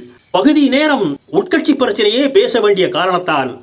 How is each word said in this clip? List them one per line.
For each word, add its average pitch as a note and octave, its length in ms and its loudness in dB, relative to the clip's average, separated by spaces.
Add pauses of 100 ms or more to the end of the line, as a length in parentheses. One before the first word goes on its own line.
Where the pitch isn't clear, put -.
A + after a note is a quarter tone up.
(300)
பகுதி C#4+ 380 2
நேரம் C4+ 380 0 (260)
உட்கட்சி D#4+ 420 0
பிரச்சனையே A3+ 560 0
பேச A#3+ 300 2
வேண்டிய F#3+ 280 2
காரணத்தால் D#3 640 -2 (100)